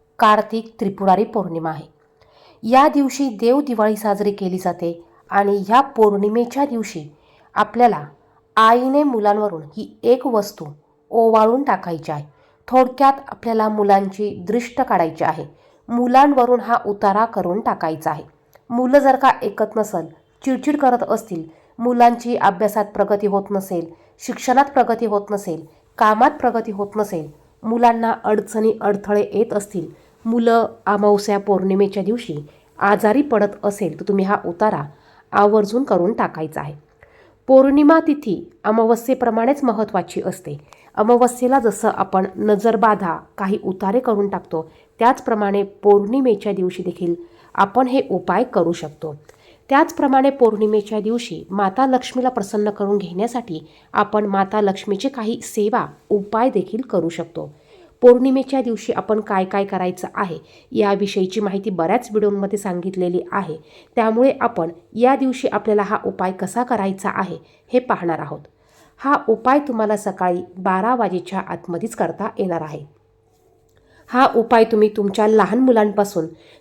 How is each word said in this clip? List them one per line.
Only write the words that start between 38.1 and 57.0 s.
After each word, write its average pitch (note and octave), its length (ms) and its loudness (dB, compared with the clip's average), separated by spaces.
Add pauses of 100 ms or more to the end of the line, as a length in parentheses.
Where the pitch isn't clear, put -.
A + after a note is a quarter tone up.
अमावस्येप्रमाणेच A3+ 1000 0
महत्त्वाची G#3 580 -2
असते. D#3 360 -8 (360)
अमावस्येला A#3+ 640 4
जसं A3 300 0
आपण F#3+ 380 0 (100)
नजरबाधा, G#3 800 2 (220)
काही G3 260 -2
उतारे G3 360 -2
करून G3+ 280 0
टाकतो, E3+ 420 -8 (280)
त्याचप्रमाणे G#3+ 640 0
पौर्णिमेच्या G#3 920 2
दिवशी F#3 300 -4
देखील F3 320 -6 (400)
आपण G3+ 320 2
हे B3+ 240 0
उपाय F#3 340 0
करू F3 280 0
शकतो. D#3 420 -12 (540)
त्याचप्रमाणे C#4 640 2
पौर्णिमेच्या G#3+ 680 0
दिवशी G3+ 500 -6
माता G3 360 0
लक्ष्मीला B3+ 420 0
प्रसन्न G#3 420 -2
करून G3+ 280 0
घेण्यासाठी F#3+ 680 -6 (240)
आपण G#3 340 0
माता G3 340 -2
लक्ष्मीचे G3+ 480 -2
काही A#3 340 -6
सेवा, G#3+ 440 -2 (220)
उपाय A3 420 0
देखील G#3 300 -4
करू F3 280 -2